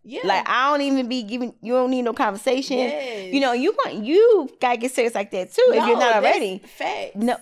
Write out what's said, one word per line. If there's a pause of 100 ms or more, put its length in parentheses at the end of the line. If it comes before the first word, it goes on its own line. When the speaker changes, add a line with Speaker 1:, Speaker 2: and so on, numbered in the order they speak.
Speaker 1:
Yeah.
Speaker 2:
Like,
I
don't
even
be
giving,
you
don't
need
no
conversation.
Speaker 1:
Yes.
Speaker 2:
You
know,
you
want,
you (100)
gotta
get
serious
like
that
too
if
you're
Speaker 1:
No,
Speaker 2:
not
Speaker 1:
that's
Speaker 2:
already.
Speaker 1:
facts.
Speaker 2:
No,